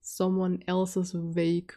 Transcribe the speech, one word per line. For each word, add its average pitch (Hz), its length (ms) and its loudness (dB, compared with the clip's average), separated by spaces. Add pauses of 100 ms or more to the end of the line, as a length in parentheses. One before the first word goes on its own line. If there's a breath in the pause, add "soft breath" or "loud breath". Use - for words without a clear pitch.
someone 185 640 0
else's 185 480 0
vague 170 600 0